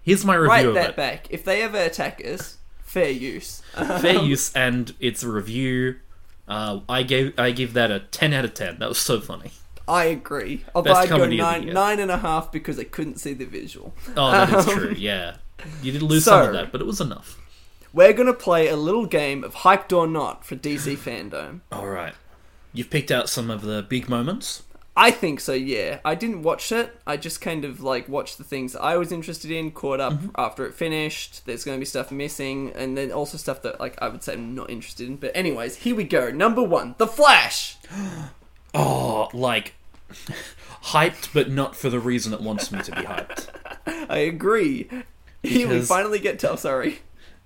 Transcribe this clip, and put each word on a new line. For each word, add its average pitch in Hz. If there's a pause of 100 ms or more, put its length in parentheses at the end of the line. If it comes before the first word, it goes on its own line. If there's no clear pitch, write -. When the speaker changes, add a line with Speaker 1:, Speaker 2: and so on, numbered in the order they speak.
Speaker 1:
Here's 196
my 190
review 160
Speaker 2:
Write 220
Speaker 1:
of 113
Speaker 2:
that 170
Speaker 1:
it. -
Speaker 2:
back. 139
If 170
they 190
ever 214
attack 165
us, - (240)
fair 180
use. 127
<laughs> - (280)
Speaker 1:
Fair 175
use, 139
and 123
it's 120
a 120
review. 127 (500)
Uh, 104 (100)
I 131
gave, 131
I 123
give 120
that 117
a 98
ten 151
out 135
of 107
ten. 87
That 110
was -
so 117
funny. - (360)
Speaker 2:
I 165
agree. 143 (100)
Although 175
Speaker 1:
Best 180
Speaker 2:
I'd 180
go 165
Speaker 1:
comedy -
of 170
the 170
Speaker 2:
nine, 170
Speaker 1:
year. 170
Speaker 2:
nine 202
and 196
a 180
half 156
because 151
I 147
couldn't 151
see 143
the 127
visual. - (220)
Speaker 1:
Oh, 135
that 190
is 196
Speaker 2:
Um, 202
Speaker 1:
true, 202
yeah. 95 (480)
You 131
did 147
lose 156
some 208
of 143
Speaker 2:
so, 104
Speaker 1:
that, 87
but 165
it 175
was 208
enough. - (560)
Speaker 2:
we're 190
gonna 247
play 170
a 156
little 190
game 147
of -
Hyped 196
or 170
Not 151
for 147
D 143
C 143
Fandom. 101 (100)
Speaker 1:
All 101
right. 90 (600)
You've 120
picked 147
out 123
some 117
of 107
the 107
big 123
moments? 127 (360)
Speaker 2:
I 233
think 165
so, 139
yeah. 131
I 156
didn't 202
watch 165
it. 233
I 147
just 160
kind 160
of, 127
like, 131
watched 135
the -
things 131
I 165
was 175
interested 160
in, 160
caught 139
up 135
Speaker 1:
Mm-hmm. 151
Speaker 2:
after 127
it -
finished. 156
There's 120
gonna 135
be 131
stuff 131
missing, 139
and 131
then 135
also 147
stuff -
that, -
like, 123
I 123
would 110
say 101
I'm 117
not -
interested 120
in. 139
But 143
anyways, 131
here 240
we 208
go. 131
Number 214
one, 170
The -
Flash. 220
Speaker 1:
<gasps> - (840)
Oh, 131
like, 120 (360)
<laughs> -
hyped, -
but 143
not 139
for 135
the 123
reason 117
it -
wants 107
me 98
to -
be -
hyped. - (380)
Speaker 2:
<laughs> 320
I -
agree. 160 (540)
Here 240
we 127
Speaker 1:
Because 120
Speaker 2:
finally 208
get 196
to, 147
oh, 165
sorry. 135 (460)